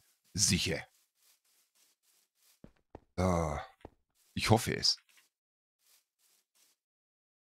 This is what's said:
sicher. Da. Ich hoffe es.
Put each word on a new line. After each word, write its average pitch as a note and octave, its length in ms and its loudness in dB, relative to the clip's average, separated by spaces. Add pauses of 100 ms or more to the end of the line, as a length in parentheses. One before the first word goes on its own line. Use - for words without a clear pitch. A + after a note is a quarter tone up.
(340)
sicher. F#2+ 520 0 (2250)
Da. E2+ 500 0 (720)
Ich - 160 2
hoffe - 240 4
es. - 220 0 (2500)